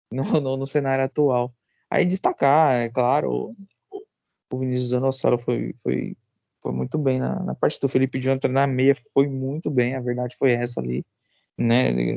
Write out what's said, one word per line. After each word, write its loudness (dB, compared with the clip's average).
no, -2
no, -2
no -4
cenário 0
atual. 2
Aí 2
destacar, 2
é 0
claro, 0
o, -12
o -4
Vinícius -2
Zanossaro 0
foi, -4
foi, -2
foi -4
muito -4
bem 0
na, -2
na -6
parte -2
do 0
Felipe 0
Jonathan 0
na 0
meia, 2
foi 4
muito -4
bem, 0
a -6
verdade -4
foi 2
essa -2
ali, -4
né? 2